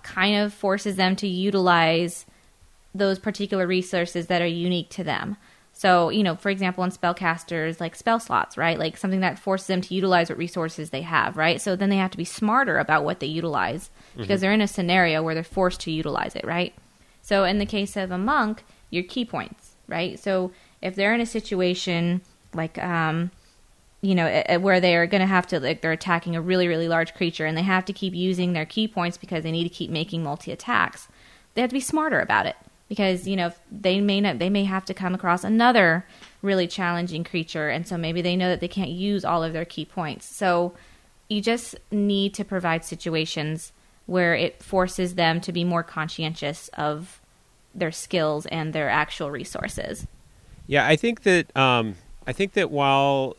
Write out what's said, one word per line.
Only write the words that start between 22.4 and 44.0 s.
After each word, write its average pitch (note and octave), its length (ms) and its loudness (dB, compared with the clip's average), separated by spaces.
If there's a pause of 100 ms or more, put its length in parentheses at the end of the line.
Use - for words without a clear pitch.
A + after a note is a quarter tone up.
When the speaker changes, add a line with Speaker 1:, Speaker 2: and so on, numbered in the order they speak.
Speaker 1:
like, D#3+ 240 -6
um, E3 540 -2 (680)
you G3 140 2
know, E3+ 140 4
a-, - 160 2 (100)
a-, F3 60 4
where F#3+ 180 4
they're E3+ 300 4
gonna F#3+ 180 2
have F#3 220 2
to, F3 100 -2
like, C#3 220 -2
they're E3 100 0
attacking E3+ 460 -2
a E3 40 -2
really, F3+ 280 2
really E3 180 0
large E3 280 0
creature E3 320 -2
and D#3 120 -2
they E3 40 0
have F#3 240 2
to G3+ 60 -6
keep F#3+ 220 -6
using F3+ 380 0
their D#3+ 140 0
key A3 200 -2
points F3 320 -4
because E3 240 -6
they D#3+ 80 -4
need E3+ 140 0
to E3+ 60 -4
keep - 200 -8
making E3 320 -4
multi-attacks, - 880 -2 (460)
they A3 80 0
have B3 80 2
to A#3+ 40 -8
be C#4 60 0
smarter D4+ 400 0
about - 260 2
it. - 80 -4 (320)
Because, F#3+ 400 0
you G3 80 -2
know, F3+ 120 0
if E3+ 120 -8 (140)
they G3 260 2
may G3+ 220 2
not, F#3 180 0
they F3 120 0
may G3+ 140 2
have F#3+ 200 -2
to F#3+ 100 -8
come F3+ 200 -2
across F3+ 280 0
another G#3+ 600 6 (380)
really F#3+ 240 2
challenging F3 580 -2
creature, D#3+ 460 -4
and D#3+ 180 -4
so F#3 80 -6
maybe E3 240 -2
they F3 160 0
know F3+ 140 2
that F3 100 0
they F3 80 -4
can't F#3+ 220 -4
use F#3+ 340 -2
all E3+ 180 0
of D#3+ 120 -4
their E3 100 -4
key D#3+ 220 -10
points. - 400 -8
So F3 480 0 (560)
you G#3 100 0
just A#3 360 -2 (140)
need G3+ 440 0
to G3+ 100 -6
provide F3 400 -2
situations D#3+ 880 -4 (320)